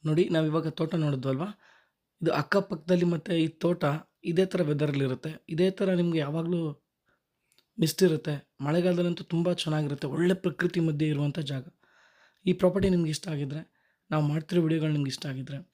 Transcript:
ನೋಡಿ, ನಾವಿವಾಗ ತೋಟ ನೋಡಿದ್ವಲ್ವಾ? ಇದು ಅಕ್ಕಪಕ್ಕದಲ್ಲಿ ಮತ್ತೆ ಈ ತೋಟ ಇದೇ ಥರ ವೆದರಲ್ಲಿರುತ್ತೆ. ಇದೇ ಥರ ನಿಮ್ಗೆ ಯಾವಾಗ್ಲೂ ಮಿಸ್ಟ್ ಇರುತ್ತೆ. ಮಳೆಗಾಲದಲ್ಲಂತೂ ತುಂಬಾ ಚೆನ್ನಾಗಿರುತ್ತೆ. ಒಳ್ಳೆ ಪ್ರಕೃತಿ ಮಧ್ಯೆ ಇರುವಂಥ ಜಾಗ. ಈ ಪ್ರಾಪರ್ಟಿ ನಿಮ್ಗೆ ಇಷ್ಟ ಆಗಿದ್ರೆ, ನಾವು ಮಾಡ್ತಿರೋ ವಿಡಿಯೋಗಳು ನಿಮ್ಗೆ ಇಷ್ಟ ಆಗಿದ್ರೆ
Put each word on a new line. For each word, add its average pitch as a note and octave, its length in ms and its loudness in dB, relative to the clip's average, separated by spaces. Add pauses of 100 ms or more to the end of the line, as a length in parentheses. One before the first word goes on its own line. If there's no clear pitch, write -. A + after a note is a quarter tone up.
ನೋಡಿ, D#3 220 2
ನಾವಿವಾಗ D#3+ 380 2
ತೋಟ D#3 280 -4
ನೋಡಿದ್ವಲ್ವಾ? C#3 540 0 (720)
ಇದು D#3+ 100 0
ಅಕ್ಕಪಕ್ಕದಲ್ಲಿ F3+ 760 0
ಮತ್ತೆ E3+ 380 0
ಈ D#3+ 40 0
ತೋಟ E3+ 360 -2 (400)
ಇದೇ E3+ 220 2
ಥರ F#3 160 -2
ವೆದರಲ್ಲಿರುತ್ತೆ. C#3+ 720 -2 (180)
ಇದೇ F3 220 2
ಥರ F#3+ 220 0
ನಿಮ್ಗೆ E3+ 260 0
ಯಾವಾಗ್ಲೂ E3 400 -2 (1160)
ಮಿಸ್ಟ್ D#3+ 260 2
ಇರುತ್ತೆ. D#3 300 2 (280)
ಮಳೆಗಾಲದಲ್ಲಂತೂ F3 640 2
ತುಂಬಾ E3+ 300 0
ಚೆನ್ನಾಗಿರುತ್ತೆ. D3+ 540 -2
ಒಳ್ಳೆ D#3+ 260 2
ಪ್ರಕೃತಿ F3+ 460 -2
ಮಧ್ಯೆ D#3 280 0
ಇರುವಂಥ D3 320 -2
ಜಾಗ. C#3 260 -8 (800)
ಈ F3+ 80 2
ಪ್ರಾಪರ್ಟಿ F#3 360 4
ನಿಮ್ಗೆ E3+ 200 4
ಇಷ್ಟ D#3 180 -6
ಆಗಿದ್ರೆ, D3 340 -6 (500)
ನಾವು D#3 160 2
ಮಾಡ್ತಿರೋ D#3 340 0
ವಿಡಿಯೋಗಳು D#3 300 2
ನಿಮ್ಗೆ C#3+ 180 0
ಇಷ್ಟ - 160 -10
ಆಗಿದ್ರೆ C3+ 320 -8 (160)